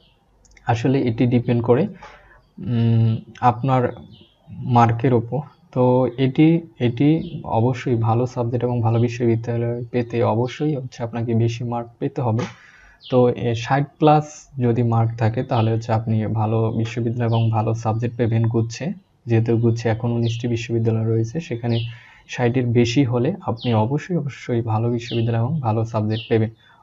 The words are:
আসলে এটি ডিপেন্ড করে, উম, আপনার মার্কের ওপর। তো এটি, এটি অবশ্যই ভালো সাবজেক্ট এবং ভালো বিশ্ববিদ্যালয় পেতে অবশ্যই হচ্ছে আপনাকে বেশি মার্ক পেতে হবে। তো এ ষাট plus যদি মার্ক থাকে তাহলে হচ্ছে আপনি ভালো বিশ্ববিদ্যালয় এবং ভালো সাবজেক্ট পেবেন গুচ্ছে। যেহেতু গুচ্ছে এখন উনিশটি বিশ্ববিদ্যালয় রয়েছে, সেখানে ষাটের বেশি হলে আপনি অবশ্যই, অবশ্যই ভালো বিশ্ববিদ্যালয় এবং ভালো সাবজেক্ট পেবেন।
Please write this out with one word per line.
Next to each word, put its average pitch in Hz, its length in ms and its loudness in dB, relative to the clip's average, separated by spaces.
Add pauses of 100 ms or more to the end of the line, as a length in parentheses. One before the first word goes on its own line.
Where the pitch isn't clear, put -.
(680)
আসলে 131 360 0
এটি 123 240 0
ডিপেন্ড 120 380 2
করে, 123 220 2 (720)
উম, 117 580 2 (240)
আপনার 123 520 0 (580)
মার্কের 120 640 2
ওপর। 120 260 -2 (320)
তো 127 460 2
এটি, 156 420 4 (180)
এটি 147 680 2
অবশ্যই 123 500 0
ভালো 113 320 0
সাবজেক্ট 120 380 -4
এবং 123 160 -2
ভালো 113 200 2
বিশ্ববিদ্যালয় 117 880 0
পেতে 117 320 -2
অবশ্যই 120 520 0
হচ্ছে 127 280 -10
আপনাকে 117 320 -4
বেশি 117 300 0
মার্ক 117 240 -6 (100)
পেতে 143 240 -4
হবে। 117 220 0 (680)
তো 123 180 6
এ 117 260 -2
ষাট 135 300 -2 (160)
plus 151 240 6 (340)
যদি 120 240 2
মার্ক 113 360 2
থাকে 113 240 0
তাহলে 113 300 0
হচ্ছে 113 200 -2
আপনি 113 340 0
ভালো 110 460 0
বিশ্ববিদ্যালয় 117 560 -2
এবং 113 220 2
ভালো 113 240 0
সাবজেক্ট 117 420 -2
পেবেন 117 300 0
গুচ্ছে। 117 460 -2 (340)
যেহেতু 117 300 2
গুচ্ছে 117 320 0
এখন 117 240 -2
উনিশটি 117 360 -2
বিশ্ববিদ্যালয় 113 560 -2
রয়েছে, 113 360 -2
সেখানে 117 400 -4 (480)
ষাটের 123 380 0
বেশি 120 380 2
হলে 123 360 0
আপনি 117 340 -4
অবশ্যই, 135 420 0
অবশ্যই 131 460 -4
ভালো 113 280 -2
বিশ্ববিদ্যালয় 117 500 -2
এবং 147 200 -2
ভালো 113 240 0
সাবজেক্ট 110 440 -4
পেবেন। 110 220 2 (320)